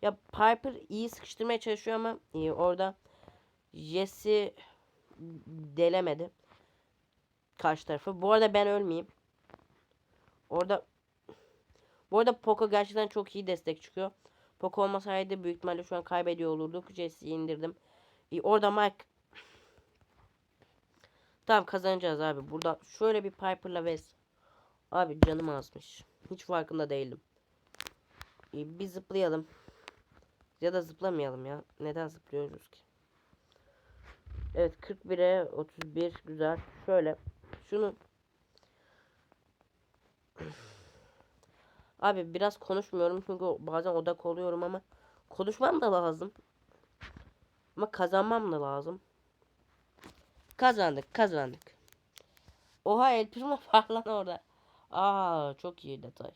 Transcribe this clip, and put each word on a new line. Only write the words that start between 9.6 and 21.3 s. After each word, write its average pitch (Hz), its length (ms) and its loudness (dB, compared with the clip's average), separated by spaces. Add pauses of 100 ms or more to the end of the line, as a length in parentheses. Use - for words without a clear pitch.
Orada, 180 360 0 (1300)
bu 202 80 6
arada 233 200 4
Poco 220 300 2
gerçekten 208 380 0
çok - 280 -6
iyi 196 120 -6
destek 165 340 -4
çıkıyor. 185 300 -8 (480)
Poco 190 240 0
olmasaydı 196 600 -2
büyük 175 140 -4
ihtimalle 175 260 -4
şu 185 120 -8
an 170 80 -4
kaybediyor 170 480 -2
olurduk. 160 420 -6
Jesse'yi 160 400 -8
indirdim. 160 420 -4 (560)
İyi, 165 100 -4
orada 208 300 6
Mike. 208 340 0 (2500)